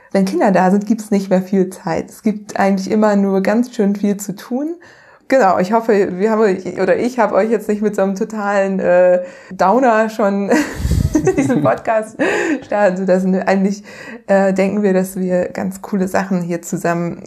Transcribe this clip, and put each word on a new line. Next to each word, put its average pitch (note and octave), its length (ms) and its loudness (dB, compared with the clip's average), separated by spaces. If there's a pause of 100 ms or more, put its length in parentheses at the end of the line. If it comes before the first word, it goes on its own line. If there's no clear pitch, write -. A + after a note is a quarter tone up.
(120)
Wenn G3 120 2
Kinder C#4 280 0
da F#3 180 4
sind, G#3 160 2
gibt's - 240 -2
nicht G3 200 0
mehr F#3 120 2
viel F#3 260 0
Zeit. D#3+ 400 -6
Es - 140 -20
gibt G#3 360 -4
eigentlich G3 320 0
immer G#3+ 240 2
nur G3 280 2
ganz G#3+ 320 0
schön G3+ 200 0
viel G3+ 220 -2
zu G3 180 -10
tun. D4 420 -6 (520)
Genau, A#3+ 300 4
ich G3 140 0
hoffe, G#3+ 460 2
wir G#3 140 0
haben A3 80 0
euch, F#3+ 400 0
oder D#3 160 2
ich B3 240 -2
habe G3+ 140 2
euch G#3+ 160 2
jetzt A3 180 -2
nicht G#3 140 -2
mit G#3 120 0
so G3+ 80 0
einem G3 140 -2
totalen, G3+ 640 -2
äh, F3+ 420 4 (300)
Downer A3+ 560 4
schon G3+ 420 -2 (400)
<laughs> - 460 2
diesen C4 260 0
Podcast A3 540 -2 (460)
starten G#3 340 0
zu F#3+ 80 -4
lassen. F#3 320 2
Eigentlich, F#3+ 480 0 (440)
äh, G3 260 2
denken G3 280 0
wir, G3 120 2
dass F#3 220 0
wir F3+ 340 -2
ganz F#3+ 320 -8
coole F#3 260 -2
Sachen F#3+ 340 -2
hier E3+ 200 -6
zusammen E3+ 640 -4